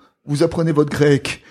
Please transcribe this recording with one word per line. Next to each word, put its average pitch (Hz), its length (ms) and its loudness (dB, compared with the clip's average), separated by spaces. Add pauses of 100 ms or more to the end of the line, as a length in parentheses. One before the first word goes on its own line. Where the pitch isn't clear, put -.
(240)
vous 143 200 -2
apprenez 165 280 0
votre 147 200 0
grec, - 600 0